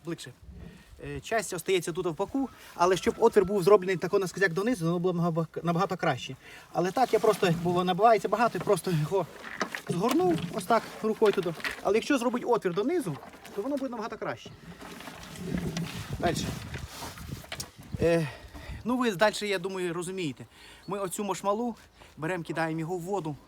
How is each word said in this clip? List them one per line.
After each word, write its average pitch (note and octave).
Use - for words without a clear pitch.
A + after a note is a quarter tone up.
ближче. -
Е, C#3+
часть A3
остається F3+
тут F3
в D#3+
паку, A#3+
але F3+
щоб -
отвір G#3+
був F#3+
зроблений F#3+
тако F#3+
наскрізь, F3+
як G3
донизу, G3
воно F3
було F3
б F3
набаг-, E3
набагато E3+
краще. -
Але F3
так B3+
я A3
просто, G3+
бо F3
набивається G3+
багато, G#3+
я D#3+
просто F#3+
його D#3
згорнув C4+
ось G#3+
так A3
рукою G#3+
туди. F3
Але G3+
якщо A#3
зробить A#3
отвір G3+
донизу, G#3+
то G3+
воно C#4
буде C4
набагато A3+
краще. D3
Дальше. D#3
Е, E3
ну B3+
ви B3
дальше, G#3
я F#3+
думаю, F3+
розумієте. F3
Ми G3+
оцю G3+
мошмалу G#3
беремо, E3
кидаємо D#3+
його D#3+
в E3+
воду. E3